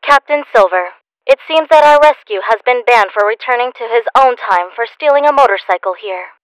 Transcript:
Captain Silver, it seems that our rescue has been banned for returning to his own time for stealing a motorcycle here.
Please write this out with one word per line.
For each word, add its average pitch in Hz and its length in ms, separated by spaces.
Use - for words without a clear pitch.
Captain 285 400
Silver, 180 380
it 277 220
seems 320 220
that 311 140
our 294 160
rescue 294 480
has 214 180
been 247 220
banned 226 240
for 208 160
returning 240 460
to - 100
his 226 220
own 262 200
time 180 360
for 233 120
stealing 285 400
a 294 80
motorcycle 196 680
here. 185 280